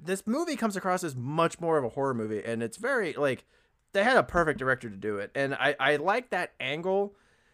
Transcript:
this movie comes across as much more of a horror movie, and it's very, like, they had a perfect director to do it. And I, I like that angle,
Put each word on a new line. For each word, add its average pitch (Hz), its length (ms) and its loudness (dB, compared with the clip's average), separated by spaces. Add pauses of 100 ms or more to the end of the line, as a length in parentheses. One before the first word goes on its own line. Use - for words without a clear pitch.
this 190 220 -4
movie 294 280 0
comes 214 220 -2
across 185 260 0
as 151 120 -6
much 151 440 0
more 165 200 2
of 135 40 2
a 117 60 -2
horror 135 240 0
movie, 110 320 -2
and 117 160 -2
it's 117 160 -6
very, 233 360 -2
like, 135 300 0 (500)
they 196 120 4
had 254 100 6
a 185 80 8
perfect 156 340 2
director 127 320 0
to 101 60 -12
do 101 220 -4
it. 101 180 -6
And 139 180 0
I, 139 240 2
I 139 200 2
like 196 320 -2
that 180 320 -4
angle, 185 520 -2 (400)